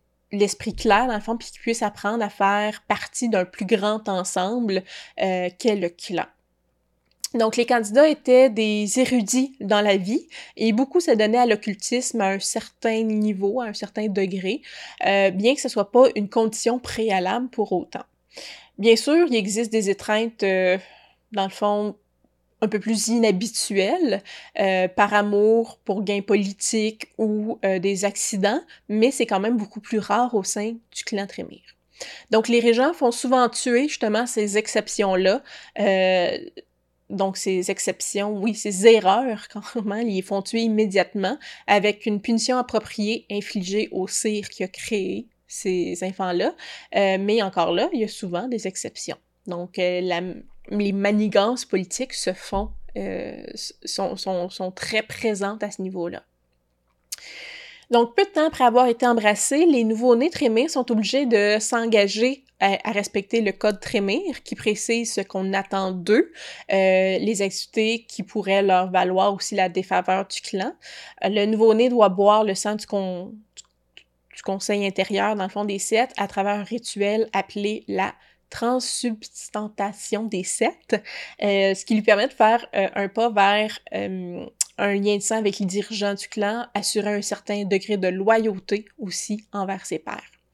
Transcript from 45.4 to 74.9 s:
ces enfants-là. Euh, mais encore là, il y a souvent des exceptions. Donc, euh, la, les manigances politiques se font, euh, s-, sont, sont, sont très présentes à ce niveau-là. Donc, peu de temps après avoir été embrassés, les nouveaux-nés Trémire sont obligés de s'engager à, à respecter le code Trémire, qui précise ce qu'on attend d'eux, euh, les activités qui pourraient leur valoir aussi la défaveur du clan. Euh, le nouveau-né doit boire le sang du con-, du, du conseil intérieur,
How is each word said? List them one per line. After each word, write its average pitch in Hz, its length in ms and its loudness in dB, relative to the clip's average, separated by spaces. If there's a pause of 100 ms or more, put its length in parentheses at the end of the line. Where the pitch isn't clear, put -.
ces 180 560 -4
enfants-là. 190 500 -2 (440)
Euh, 190 200 2
mais 208 240 0
encore 180 300 -2
là, 196 220 0
il 247 80 -2
y - 20 -2
a 202 60 -4
souvent 185 400 -8
des 233 180 -6
exceptions. - 480 -10 (300)
Donc, 180 340 -8
euh, 180 220 0
la, 175 180 -2 (500)
les 202 220 0
manigances 208 720 2
politiques 190 480 -4
se - 220 -4
font, 202 380 -6 (260)
euh, 190 440 -8 (120)
s-, - 220 -14 (100)
sont, 190 320 -6
sont, 180 320 -6
sont 185 220 -8
très 214 300 -4
présentes 214 640 -4
à 208 80 -6
ce - 100 -10
niveau-là. 185 420 -8 (1700)
Donc, 233 280 2
peu 392 80 4
de 392 60 -2
temps 311 160 2
après 277 180 2
avoir 247 220 6
été 233 200 2
embrassés, 233 580 2
les 254 200 6
nouveaux-nés 233 440 4
Trémire 254 400 0
sont 254 220 -2
obligés 226 340 2
de 208 360 4
s'engager 226 840 2 (160)
à, 196 240 2
à 208 80 -4
respecter 202 480 -2
le 202 140 0
code 208 260 -2
Trémire, 240 640 -4
qui - 120 -12
précise 226 580 -2
ce 202 80 -2
qu'on 190 320 -4
attend 190 380 -2
d'eux, 190 420 2 (400)
euh, 190 440 4
les 202 240 -2
activités 220 640 -2
qui - 180 -10
pourraient 196 400 0
leur 185 280 2
valoir 185 420 2
aussi 196 220 -6
la 185 140 2
défaveur 185 580 0
du - 140 -10
clan. 214 320 -6 (500)
Euh, 190 60 0
le 208 160 2
nouveau-né 220 420 6
doit 233 220 6
boire 202 340 6
le 196 120 0
sang 208 200 -4
du 214 100 -10
con-, 190 480 -6 (220)
du, - 80 -20 (720)
du - 60 -18
conseil 202 440 -2
intérieur, 196 500 0